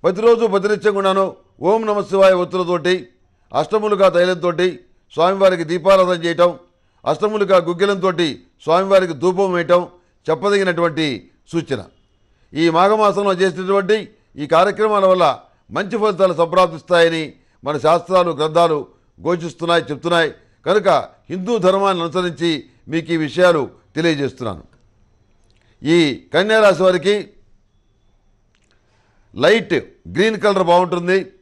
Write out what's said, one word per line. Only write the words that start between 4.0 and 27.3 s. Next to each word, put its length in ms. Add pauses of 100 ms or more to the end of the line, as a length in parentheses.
తైలంతోటి 720 (340)
స్వామివారికి 500
దీపారాధన 600
చేయటం, 360 (460)
అష్టములుగా 520
గుగ్గిలంతోటి 840 (200)
స్వామివారికి 500
ధూపం 400
వేయటం 340 (420)
చెప్పదగినటువంటి 1000 (200)
సూచన. 320 (680)
ఈ 160
మాఘమాసంలో 640
చేసినటువంటి 760 (260)
ఈ 120
కార్యక్రమాల 580
వల్ల 340 (320)
మంచి 260
ఫలితాలు 360
సంప్రాప్తిస్తాయని 1000 (300)
మన 140
శాస్త్రాలు, 540
గ్రంథాలు 680 (240)
ఘోషిస్తున్నాయి, 600
చెప్తున్నాయి. 500 (320)
కనుక 220 (420)
హిందూ 280
ధర్మాన్ని 460
అనుసరించి 640 (220)
మీకు 240
ఈ 60
విషయాలు 520 (260)
తెలియజేస్తున్నాను. 680 (1200)
ఈ 500
కన్యా 260
రాశి 240
వారికి 460 (2000)